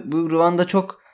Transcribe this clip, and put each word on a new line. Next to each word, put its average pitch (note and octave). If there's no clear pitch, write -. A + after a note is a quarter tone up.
bu E3
Ruanda F3
çok F#3+